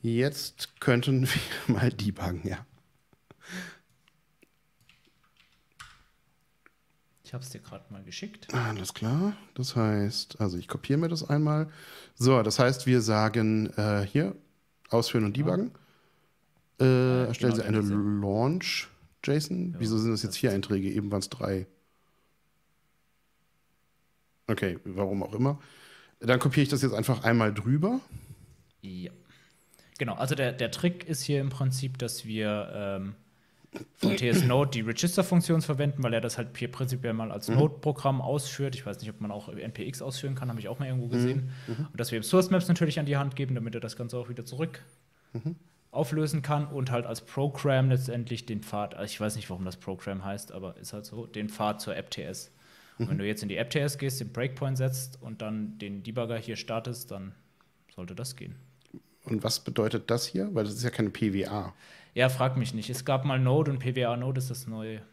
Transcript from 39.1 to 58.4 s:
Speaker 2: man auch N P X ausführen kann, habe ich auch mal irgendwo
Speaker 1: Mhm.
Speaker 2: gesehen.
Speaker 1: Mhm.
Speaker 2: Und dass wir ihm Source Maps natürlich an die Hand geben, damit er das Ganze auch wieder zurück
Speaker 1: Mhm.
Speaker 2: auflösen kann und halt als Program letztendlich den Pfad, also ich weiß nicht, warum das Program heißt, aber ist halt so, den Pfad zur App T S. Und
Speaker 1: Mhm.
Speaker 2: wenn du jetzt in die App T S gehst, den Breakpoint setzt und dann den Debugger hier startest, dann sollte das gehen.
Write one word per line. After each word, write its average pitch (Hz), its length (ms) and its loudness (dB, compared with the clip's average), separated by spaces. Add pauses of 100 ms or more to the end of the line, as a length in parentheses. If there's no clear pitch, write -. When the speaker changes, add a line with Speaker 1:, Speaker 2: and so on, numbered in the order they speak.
Speaker 2:
man 104 120 -6
auch 101 180 -10
N 107 240 -10
P 98 120 -8
X 131 160 -8
ausführen 135 340 -6
kann, 131 140 -4
habe 117 120 -4
ich 101 80 -8
auch 120 100 -6
mal 139 80 -4
irgendwo 127 200 -4
Speaker 1:
Mhm. 113 40 -4
Speaker 2:
gesehen. 127 400 0 (160)
Speaker 1:
Mhm. 117 240 -4
Speaker 2:
Und - 80 -12
dass 117 120 -4
wir 113 80 -2
ihm 107 40 -6
Source 185 280 4
Maps 180 180 2
natürlich 170 300 2
an 147 60 -2
die 143 120 0
Hand 139 180 -2
geben, 135 200 -2
damit 113 200 -4
er 113 60 -4
das 110 160 -8
Ganze 123 200 -6
auch 117 120 -8
wieder 117 160 -10
zurück 160 360 -6 (520)
Speaker 1:
Mhm. 156 220 -4 (360)
Speaker 2:
auflösen 151 500 0
kann 147 260 0
und 135 220 -4
halt 120 160 0
als 113 140 -6
Program 135 720 2
letztendlich 120 560 0
den 107 180 -4
Pfad, 104 320 -4
also 104 160 -6
ich - 80 -10
weiß 104 160 0
nicht, 104 140 -10
warum 92 160 -4
das 87 100 -6
Program 95 480 -8
heißt, 98 300 -8
aber 95 240 -10
ist - 160 -14
halt 104 120 -12
so, 113 200 -10
den 107 240 -6
Pfad 104 320 -2
zur - 160 -6
App - 140 -8
T 92 120 -8
S. - 280 -10 (460)
Und 120 80 -2
Speaker 1:
Mhm. 98 40 -6
Speaker 2:
wenn 98 80 0
du 98 100 -2
jetzt 107 160 -4
in 101 60 -4
die 92 80 -4
App 120 140 -2
T 156 80 0
S 143 180 0
gehst, 131 240 -4
den 104 100 -8
Breakpoint 135 460 -2
setzt - 440 -2
und 117 200 -10
dann 107 380 -6
den 101 240 -8
Debugger 117 340 -4
hier 110 180 -6
startest, 117 560 -6
dann 95 220 -10 (600)
sollte 90 220 -12
das 123 220 -10
gehen. - 180 -12 (720)